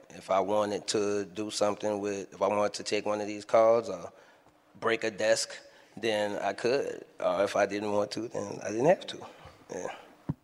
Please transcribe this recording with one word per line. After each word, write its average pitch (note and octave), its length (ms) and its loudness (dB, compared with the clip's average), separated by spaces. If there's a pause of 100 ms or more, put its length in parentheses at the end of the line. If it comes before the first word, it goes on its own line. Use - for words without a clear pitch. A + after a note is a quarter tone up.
(120)
If - 200 -18
I F#2+ 80 6
wanted G#2 480 0
to G#2 380 0
do G#2 240 -8
something G#2 500 0
with, G2 340 -4
if F#2 80 -4
I G2 60 4
wanted G#2 280 2
to - 80 -8
take G#2 220 -2
one G#2 160 0
of G2+ 60 -4
these G#2 180 -10
calls A2+ 440 6
or F2 220 -10 (680)
break A2+ 240 0
a A2+ 80 0
desk, G#2+ 440 0 (400)
then G#2 460 0
I G2+ 120 -2
could. A#2 500 -2 (160)
Or F#2 240 2
if G2+ 120 0
I G2+ 100 4
didn't G#2 260 -2
want G#2 200 0
to, A2 160 -6
then G#2 360 -8
I G#2+ 60 -4
didn't A2 160 0
have F3+ 220 2
to. - 100 -12 (540)
Yeah. F#2 160 -8 (560)